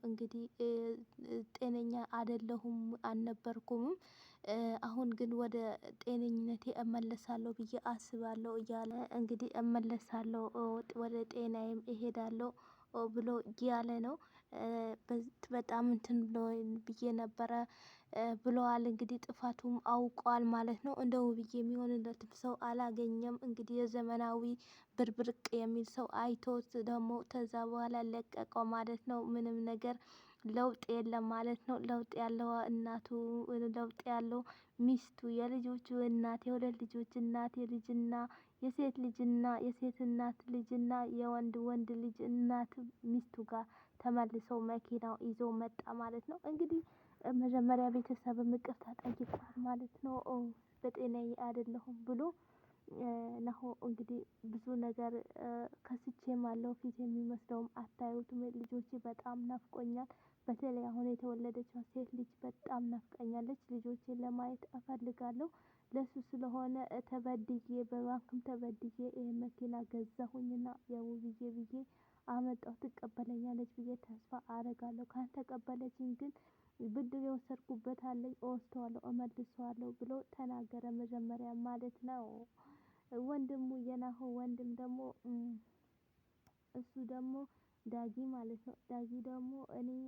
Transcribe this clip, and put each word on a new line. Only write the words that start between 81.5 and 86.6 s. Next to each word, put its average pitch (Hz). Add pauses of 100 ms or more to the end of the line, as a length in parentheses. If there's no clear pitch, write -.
ማለት 240
ነው። 247 (880)
ወንድሙ፣ 262 (140)
የናሆ 247 (140)
ወንድም 247
ደግሞ፣ 254 (240)
እም፣ 240 (1300)